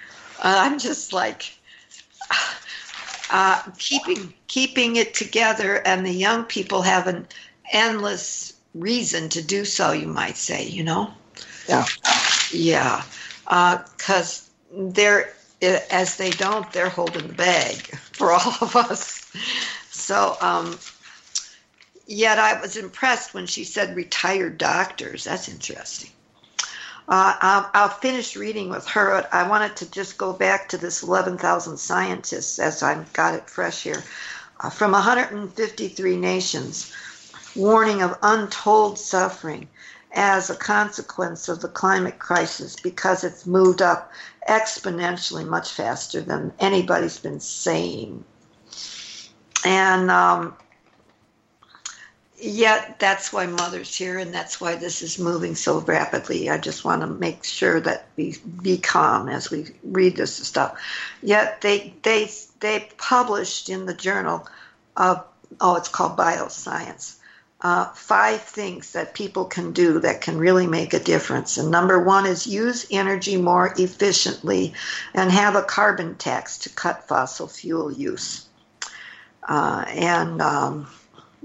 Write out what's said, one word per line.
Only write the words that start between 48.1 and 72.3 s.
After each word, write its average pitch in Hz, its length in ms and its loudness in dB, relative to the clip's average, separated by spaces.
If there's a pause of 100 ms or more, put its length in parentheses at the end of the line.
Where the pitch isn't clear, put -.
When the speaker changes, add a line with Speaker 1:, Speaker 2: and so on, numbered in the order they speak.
Speaker 1:
And, 185 480 4
um, 175 460 4 (1900)
yet 214 520 2
that's 190 340 0
why 190 140 -2
Mother's 180 500 -4
here, 185 220 -6
and 175 160 -8
that's 170 260 -6
why 170 140 -2
this 170 260 -6
is 165 180 -8
moving 170 360 -2
so 156 260 0
rapidly. 156 720 0
I 156 80 0
just 156 260 -8
wanna 160 220 0
make 165 360 -6
sure 170 380 0
that - 240 -2 (120)
we 156 200 -6 (240)
be 185 160 2
calm 135 540 2
as - 200 -6
we 156 180 -6 (140)
read 185 340 4
this - 200 -4
stuff. - 420 -2 (440)
Yet 214 400 2
they, 202 400 0
they, 220 280 2 (300)
they 214 380 -2
published 214 720 0
in 190 160 -6
the 180 80 -6
journal 175 520 -2 (520)
of, 180 260 4 (380)
oh, 180 140 4
it's 165 120 -4
called - 300 -2
Bioscience, - 1000 -4 (460)
uh, 175 320 2
five 214 480 2
things 185 500 -10
that 170 220 -6
people 190 320 -4
can 170 260 -6
do 170 280 6
that 156 200 2
can 160 160 -4
really 180 300 6
make 165 260 0
a 170 80 2
difference. - 560 0
And 156 140 0
number 180 280 6
one 196 280 6
is 185 200 -2